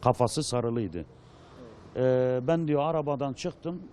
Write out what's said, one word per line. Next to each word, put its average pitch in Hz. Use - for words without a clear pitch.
Kafası 123
sarılıydı. 117
Ee, 127
ben 165
diyor 143
arabadan 143
çıktım. 175